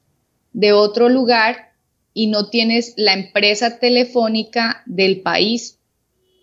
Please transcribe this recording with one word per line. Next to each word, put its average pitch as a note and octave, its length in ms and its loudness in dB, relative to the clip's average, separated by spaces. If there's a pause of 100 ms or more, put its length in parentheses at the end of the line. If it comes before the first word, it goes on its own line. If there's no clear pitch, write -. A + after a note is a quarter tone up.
(540)
de G#3 200 4
otro G#3 360 4
lugar A#3+ 640 0 (420)
y G#3+ 140 -2
no G#3 220 -2
tienes A#3 480 -2
la G3+ 160 0
empresa G#3 640 -2
telefónica A#3 1080 -2
del F#3+ 360 -2
país F3+ 560 -4 (640)